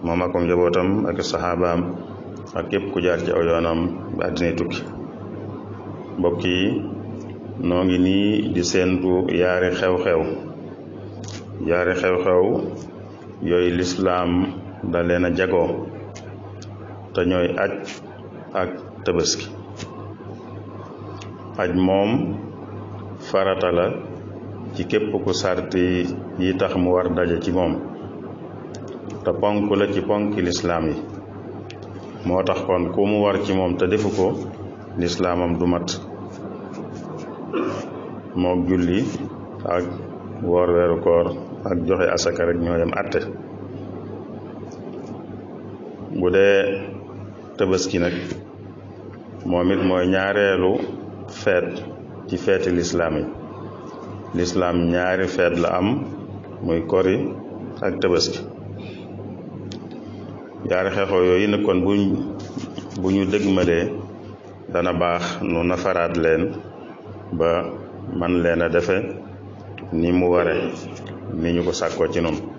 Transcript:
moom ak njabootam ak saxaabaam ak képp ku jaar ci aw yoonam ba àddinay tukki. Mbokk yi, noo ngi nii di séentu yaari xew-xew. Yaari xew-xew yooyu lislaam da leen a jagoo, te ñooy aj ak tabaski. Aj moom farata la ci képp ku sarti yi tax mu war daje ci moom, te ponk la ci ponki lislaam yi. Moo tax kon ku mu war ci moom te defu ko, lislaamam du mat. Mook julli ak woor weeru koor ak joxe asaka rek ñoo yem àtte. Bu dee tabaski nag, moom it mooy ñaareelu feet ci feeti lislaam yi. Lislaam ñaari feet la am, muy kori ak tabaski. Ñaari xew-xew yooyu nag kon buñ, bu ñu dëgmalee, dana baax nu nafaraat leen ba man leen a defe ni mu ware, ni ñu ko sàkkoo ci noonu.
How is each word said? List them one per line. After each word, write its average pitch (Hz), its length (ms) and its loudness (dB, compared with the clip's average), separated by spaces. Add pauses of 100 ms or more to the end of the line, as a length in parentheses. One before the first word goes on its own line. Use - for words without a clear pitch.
moom 85 180 2
ak 87 140 0
njabootam 87 540 4 (180)
ak - 160 -2
saxaabaam 87 580 2 (720)
ak 85 140 -2
képp 98 260 0
ku 92 80 0
jaar 87 160 2
ci 87 140 0
aw 87 100 4
yoonam 82 380 4 (340)
ba 85 160 -2
àddinay 85 240 0
tukki. - 280 -2 (1400)
Mbokk 87 260 0
yi, 90 160 2 (1040)
noo 87 180 4
ngi 92 140 4
nii 101 560 4
di 87 100 2
séentu 90 720 4
yaari 90 400 4
xew-xew. 90 480 2 (1400)
Yaari 87 320 4
xew-xew 90 460 4 (960)
yooyu 87 320 4
lislaam 90 580 2 (520)
da 87 180 0
leen 87 240 4
a 87 80 2
jagoo, 92 540 2 (1300)
te 95 120 2
ñooy 87 220 4 (100)
aj 101 160 0 (800)
ak 92 160 0 (320)
tabaski. 87 460 0 (2000)
Aj 92 220 0
moom 95 380 6 (1080)
farata 95 520 2
la 87 140 4 (880)
ci - 120 -2
képp 107 280 2
ku 92 200 0
sarti 90 520 2 (540)
yi 92 180 2
tax 95 180 2
mu 90 160 4
war 90 220 4
daje 85 260 2
ci 90 120 -2
moom, 90 220 2 (1500)
te 90 80 2
ponk 104 460 2
la 101 160 6
ci 95 80 2
ponki 104 400 0
lislaam 85 460 0
yi. 73 80 0 (1300)
Moo 90 180 2
tax 92 220 2
kon 90 260 2
ku 101 140 4
mu 104 160 4
war 98 240 4
ci 98 80 0
moom 90 240 2
te 92 80 4
defu 104 240 2
ko, 95 180 2 (720)
lislaamam 87 600 2
du 87 80 4
mat. 87 200 2 (2500)
Mook 90 320 4
julli 90 380 4 (580)
ak 87 220 2 (560)
woor 87 320 4
weeru 87 280 6
koor 85 260 6 (420)
ak 90 160 2
joxe 90 240 4
asaka 85 360 2
rek 87 120 2
ñoo 85 240 2
yem 85 100 2
àtte. - 280 0 (3000)
Bu 90 120 4
dee 98 520 6 (760)
tabaski 95 420 2
nag, 87 140 2 (1300)
moom 90 260 4
it 95 140 4
mooy 90 220 4
ñaareelu 95 640 4 (580)
feet 90 400 2 (580)
ci 92 100 -2
feeti 92 340 4
lislaam 85 460 2
yi. - 80 -2 (1080)
Lislaam 87 420 2 (120)
ñaari 90 380 2
feet 90 320 4
la 85 180 4
am, 95 100 2 (760)
muy 85 260 2
kori 95 300 4 (640)
ak 92 200 -2
tabaski. 87 380 2 (2250)
Ñaari 92 200 2
xew-xew 95 360 2
yooyu 90 240 6
nag 101 160 2
kon 92 180 4
buñ, 101 180 4 (1000)
bu 92 100 2
ñu 98 140 4
dëgmalee, 95 640 4 (840)
dana 87 200 2
baax 87 480 2
nu 85 220 0
nafaraat 87 540 2
leen 80 260 4 (880)
ba 80 180 2 (640)
man 87 260 2
leen 85 200 4
a 82 80 2
defe 85 280 2 (960)
ni 82 200 2
mu 90 200 4
ware, 87 240 4 (760)
ni 82 200 0
ñu 87 100 2
ko 87 80 2
sàkkoo 82 400 0
ci 85 100 2
noonu. 82 180 0 (200)